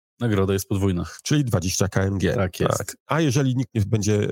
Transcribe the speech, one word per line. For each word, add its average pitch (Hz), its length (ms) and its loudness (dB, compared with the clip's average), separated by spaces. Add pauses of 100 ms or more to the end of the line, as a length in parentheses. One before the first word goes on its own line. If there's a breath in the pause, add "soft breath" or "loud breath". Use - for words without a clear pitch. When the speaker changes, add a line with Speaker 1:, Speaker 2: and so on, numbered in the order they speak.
(200)
Speaker 1:
Nagroda 98 320 2
jest 98 160 -2
podwójna. 95 360 0 (180)
Speaker 2:
Czyli 147 220 0
dwadzieścia 98 440 0
K 95 140 0
M 98 160 0
G. 92 160 0
Speaker 1:
Tak 92 260 -4
jest. - 180 0
Speaker 2:
Tak. - 180 -10 (100)
A 147 140 0
jeżeli 135 360 2
nikt 131 180 -4
nie 113 60 0
będzie, 104 520 0